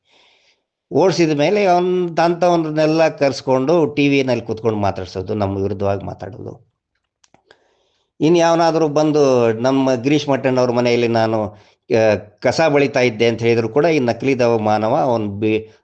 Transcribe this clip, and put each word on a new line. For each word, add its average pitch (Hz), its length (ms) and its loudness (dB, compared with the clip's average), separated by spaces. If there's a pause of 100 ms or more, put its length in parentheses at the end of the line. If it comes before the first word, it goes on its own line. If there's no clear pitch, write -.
(920)
ಓಡಿಸಿದ 156 460 -2
ಮೇಲೆ 196 260 0
ಅವ್ನ್ 180 540 -2
ಅಂಥವ್ರನ್ನೆಲ್ಲ 160 880 0
ಕರೆಸ್ಕೊಂಡು 139 840 0
ಟಿ 143 140 2
ವಿನಲ್ಲಿ 127 360 0
ಕೂತ್ಕೊಂಡು 110 340 -4
ಮಾತಾಡ್ಸೋದು, 95 560 -6
ನಮ್ಮ 98 240 -4
ವಿರುದ್ಧವಾಗಿ 98 460 -4
ಮಾತಾಡೋದು. - 640 -14 (1500)
ಇನ್ನು 170 180 4
ಯಾವನಾದರೂ 165 500 2
ಬಂದು 143 640 2
ನಮ್ಮ 131 420 0
ಗಿರೀಶ್ 143 340 -2
ಮಟ್ಟಣ್ಣವ್ರ 127 420 0
ಮನೆಯಲ್ಲಿ 120 380 0
ನಾನು, 110 420 0 (400)
ಆ, 110 240 4 (240)
ಕಸ 123 220 -2
ಬಳಿತಾ 143 400 2
ಇದ್ದೆ 117 260 2
ಅಂತ 117 160 0
ಹೇಳಿದ್ರು 117 260 2
ಕೂಡ 143 160 0
ಈ 160 140 2
ನಕಲಿ 123 400 -2
ದವ 117 200 2
ಮಾನವ 107 380 0
ಅವನ್ 117 320 -2
ಬಿ-, 107 380 -2 (180)